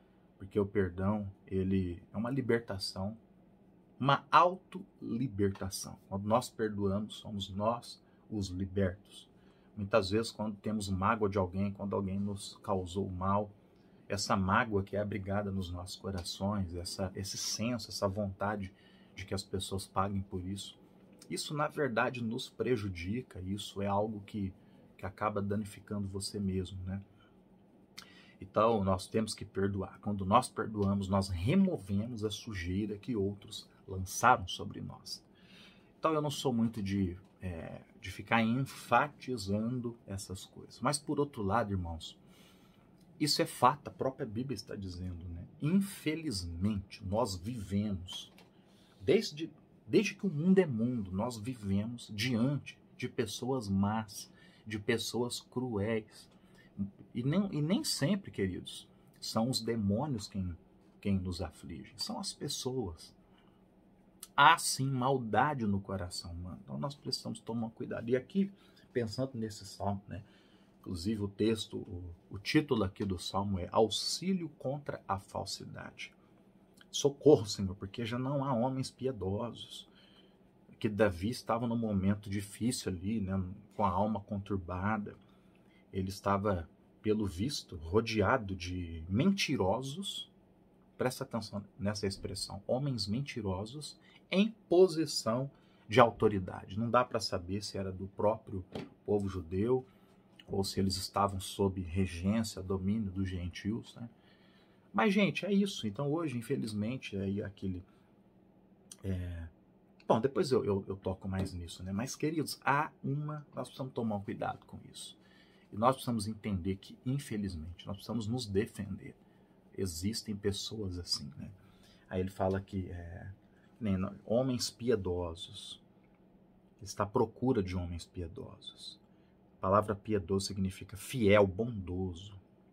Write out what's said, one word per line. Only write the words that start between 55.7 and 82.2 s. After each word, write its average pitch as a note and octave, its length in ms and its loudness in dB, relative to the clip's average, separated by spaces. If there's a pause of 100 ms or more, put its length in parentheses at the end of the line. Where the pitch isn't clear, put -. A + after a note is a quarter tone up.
E A#2+ 80 -4
nem, F3 300 2
e D3 100 0
nem G3+ 220 2
sempre, F#3 480 0
queridos, F#2 480 -2 (400)
são A2+ 300 0
os A2 120 0
demônios A2+ 640 0
quem, F2+ 300 -4 (420)
quem G2 200 2
nos F2+ 220 -2
aflige, D#2+ 560 -10
são - 220 -6
as G3 140 -6
pessoas. B2+ 800 -4 (1200)
Há D#3 220 10
sim - 300 0
maldade B2+ 800 2
no G2 120 4
coração F#2 520 -6
humano, F2+ 320 -10
então - 140 -8
nós C#3+ 180 -4
precisamos - 440 -6
tomar A#2 320 -4
cuidado. A2+ 380 -6
E B2 60 4
aqui, G3 360 0 (400)
pensando A#2+ 440 -2
nesse G#2+ 300 -6
salmo, G2 420 -4
né, G2 160 -10 (560)
inclusive G2 420 -2
o G2+ 60 -2
texto, G#2+ 500 0
o, F#2 260 -8 (280)
o G2 80 -10
título D3 440 2
aqui G2 220 -2
do F#2 140 -2
salmo G2 400 -2
é F#2 120 -4
Auxílio E3 880 2
contra C#3+ 500 -6
a G2 120 -2
Falsidade. - 920 -10 (760)
Socorro, C#3+ 560 6
Senhor, F#2+ 300 -2
porque A2+ 300 -8
já A#2 120 -4
não C3+ 260 -2
há C#3 100 0
homens C3 360 0
piedosos. A2 960 -6 (920)
Que A2+ 100 0
Davi G2+ 400 2
estava A#2 380 -2
num A#2 100 0
momento G#2 520 2